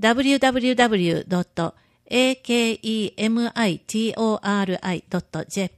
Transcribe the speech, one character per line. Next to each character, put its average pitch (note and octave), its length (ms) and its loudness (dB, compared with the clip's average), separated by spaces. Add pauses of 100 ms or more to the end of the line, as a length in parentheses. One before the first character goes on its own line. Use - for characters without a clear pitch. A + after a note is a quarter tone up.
ダ A3 140 4
ブ C4 80 0
リ C4+ 100 4
ュ C#4 40 4
ー - 20 2
ダ C4 120 4
ブ B3+ 100 0
リ B3 100 2
ュ - 20 2
ー - 20 2
ダ A#3+ 140 4
ブ A3 80 2
リ F3 140 2
ュ E3 100 0
ー - 80 -10
ド F3+ 120 0
ッ F3 40 -2
ト - 300 -6 (320)
エ B3+ 260 2
ー B3+ 100 -8
ケ A#3 300 0
ー - 100 -6
イ A3 340 -4
ー - 60 -4
エ A3 60 0
ム A#3 260 0
ア A3+ 120 0
イ F3 140 0
テ - 180 -4
ィ A3+ 160 -2
ー - 60 -6
オ A3 180 0
ー G3+ 200 -2
ア G3 40 0
ー F#3+ 40 -2
ル F#3 200 -4
ア F#3 80 -2
イ - 160 -8
ド F3+ 80 -2
ッ - 20 -2
ト - 240 -10
ジ - 160 -8
ェ F#3+ 60 -2
ー - 100 -8